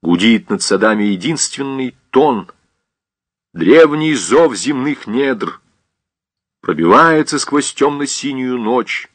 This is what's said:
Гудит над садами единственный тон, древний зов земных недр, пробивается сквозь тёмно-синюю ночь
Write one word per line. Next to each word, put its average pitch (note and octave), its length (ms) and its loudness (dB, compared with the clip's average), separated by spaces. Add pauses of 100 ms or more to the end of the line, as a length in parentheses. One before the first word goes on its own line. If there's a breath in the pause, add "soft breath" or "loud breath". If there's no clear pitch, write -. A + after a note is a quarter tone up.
Гудит F#2+ 480 0
над G2+ 120 -4
садами G#2+ 420 0
единственный C3 920 -6 (140)
тон, B2+ 400 2 (1040)
древний D3+ 600 4
зов C#3 420 2
земных C3 520 -6
недр, A#2+ 520 -4 (1000)
пробивается D3 760 2
сквозь C#3 360 -4
тёмно-синюю C3+ 840 -4
ночь A#2 580 -4